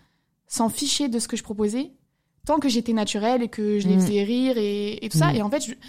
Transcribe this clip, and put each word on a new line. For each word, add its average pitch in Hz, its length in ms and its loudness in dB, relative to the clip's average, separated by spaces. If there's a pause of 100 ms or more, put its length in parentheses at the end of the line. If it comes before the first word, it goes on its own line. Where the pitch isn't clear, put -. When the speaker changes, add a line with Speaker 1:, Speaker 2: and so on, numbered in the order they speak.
(460)
Speaker 1:
s'en 226 220 0
fichaient 285 400 -2
de 233 100 -2
ce 220 100 -4
que 240 80 -4
je 214 60 -8
proposais, 214 480 -4 (560)
tant 302 120 2
que 285 100 2
j'étais 233 240 0
naturelle 220 500 0
et 226 60 -2
que 208 300 -2
je 196 100 0
les 185 80 6
Speaker 2:
Mm. 185 40 6
Speaker 1:
faisais 202 220 2
rire 247 340 0
et, 208 480 -4
et 226 40 -8
tout 160 100 0
ça. 320 140 4
Speaker 2:
Mm. 254 40 0
Speaker 1:
Et 214 60 0
en 208 80 -2
fait, 277 160 -2
je, 226 60 -10 (160)